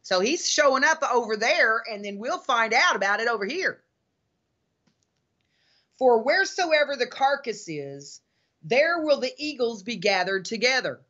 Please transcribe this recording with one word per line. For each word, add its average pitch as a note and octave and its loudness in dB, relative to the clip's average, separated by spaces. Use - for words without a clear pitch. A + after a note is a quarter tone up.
So F#3 0
he's C#4 0
showing C#4 4
up D#4+ 2
over A#3 0
there, A3+ 2
and G#3 -10
then G3+ -10
we'll C4+ -4
find A3+ 0
out D#4 4
about G3+ 0
it A3+ -2
over G#3+ -2
here. D#4+ -6
"For A#3+ 6
wheresoever D#4 2
the A#3+ -2
carcass C4+ -2
is, C#3 -12
there D#4 2
will D4 2
the B3+ -4
eagles A#3+ -4
be A#3 -6
gathered F#3 0
together." A3+ -2